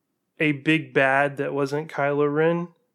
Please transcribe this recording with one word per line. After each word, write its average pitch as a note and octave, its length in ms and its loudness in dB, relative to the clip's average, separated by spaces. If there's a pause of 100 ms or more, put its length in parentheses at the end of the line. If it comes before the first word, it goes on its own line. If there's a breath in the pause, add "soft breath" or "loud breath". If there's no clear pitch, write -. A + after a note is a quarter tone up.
(400)
a D#3 140 2
big C#3 420 -2
bad C#3 420 2
that C#3+ 160 -4
wasn't C#3+ 380 -4
Kylo C#3+ 420 0
Ren. E3+ 360 0 (260)